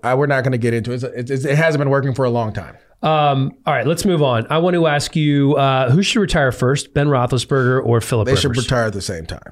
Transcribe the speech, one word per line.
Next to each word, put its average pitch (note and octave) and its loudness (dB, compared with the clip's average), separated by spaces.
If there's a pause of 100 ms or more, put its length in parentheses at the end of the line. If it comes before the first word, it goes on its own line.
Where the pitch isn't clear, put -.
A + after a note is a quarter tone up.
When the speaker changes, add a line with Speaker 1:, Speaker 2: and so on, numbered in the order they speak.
Speaker 1:
I, B2 0
we're C#3+ 2
not C3+ 0
gonna B2+ 0
get A#2 0
into A#2 -4
it. B2+ -6
It's B2 -6
a, A#2+ -10
it's, B2 -8
it's, C3+ -4
it C#3+ 0
hasn't D#3 2
been C#3 0
working C#3 0
for C3+ 0
a B2 0
long A#2 -2
time. E2+ -12 (260)
Speaker 2:
Um, C#3+ 2 (140)
all D#3 0
right, B2 -2
let's E3 -2
move F3 2
on. A#2 0
I D3+ 0
want F3 2
to E3 2
ask D3 -2
you, C#3+ 2
uh, C3+ 2
who E3+ 4
should G#3+ 0
retire D3+ 2
first, B2+ -2
Ben D3 0
Roethlisberger B2+ 0
or A#2 2
Phillip A2 0
Speaker 1:
They C3 2
should F2+ 0
Speaker 2:
Rivers? A#2+ -2
Speaker 1:
retire A#2+ 0
at G#2+ -2
the G2 -8
same E2+ -8
time. - -12 (120)